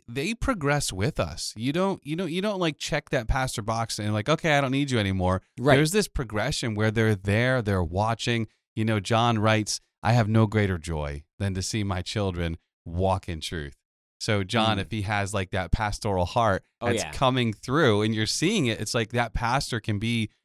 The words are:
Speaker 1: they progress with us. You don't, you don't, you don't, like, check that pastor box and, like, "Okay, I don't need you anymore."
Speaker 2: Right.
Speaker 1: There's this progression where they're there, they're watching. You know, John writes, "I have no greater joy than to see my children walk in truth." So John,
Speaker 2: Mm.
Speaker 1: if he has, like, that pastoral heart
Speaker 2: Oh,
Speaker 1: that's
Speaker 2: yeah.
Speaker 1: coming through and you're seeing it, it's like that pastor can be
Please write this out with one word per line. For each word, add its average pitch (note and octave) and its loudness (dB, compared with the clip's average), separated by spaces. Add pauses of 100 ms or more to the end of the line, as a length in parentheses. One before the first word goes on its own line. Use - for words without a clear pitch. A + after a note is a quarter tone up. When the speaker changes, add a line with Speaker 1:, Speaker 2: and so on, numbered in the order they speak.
Speaker 1:
they C#3 -4
progress D3 -2
with G2+ -2
us. - -6
You B2 -2
don't, F#3 -2
you D3+ -6
don't, E3+ -4
you F3+ -2
don't, G3+ -2
like, E3 0
check - -4
that B2 -2
pastor C3 0
box A2+ -2
and, G#2+ 0
like, G#2+ 0
"Okay, D#3 2
I C#3+ 4
don't C3 0
need C#3 0
you A#2 2
anymore." F#2 2 (180)
Speaker 2:
Right. C3 6
Speaker 1:
There's D#3 4
this G3+ 2
progression A#2 -2
where A2 2
they're A2 4
there, A2+ 2
they're G2 2
watching. A2 0 (280)
You A2 0
know, A2 2
John A#2 2
writes, A2 2 (200)
"I A2 4
have A2+ 4
no A2 6
greater G2+ 2
joy D2 -6 (160)
than G2 -2
to F#2 -4
see G#2+ -2
my F#2+ -2
children F2 -2 (280)
walk F#2 0
in E2 -6
truth." D2 -8 (460)
So G2+ 0
John, A2 2
Speaker 2:
Mm. G2 -2
Speaker 1:
if - -12
he A2 -4
has, G2+ -2
like, F#2+ -4
that F#2 -4
pastoral G2+ 0
heart G#2 0 (160)
Speaker 2:
Oh, - -4
Speaker 1:
that's G2+ 0
Speaker 2:
yeah. D#2 -10
Speaker 1:
coming B2+ 2
through B2 2
and A2 0
you're G#2+ 0
seeing F3 0
it, G#2 -2
it's G#2+ -6
like A#2 -2
that A#2 -2
pastor B2 -2
can G#2 -2
be A2+ 0 (160)